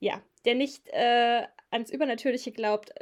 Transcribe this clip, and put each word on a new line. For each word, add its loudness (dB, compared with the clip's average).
ja, -2
der 4
nicht, -4
äh, 2
ans -4
Übernatürliche -2
glaubt, -2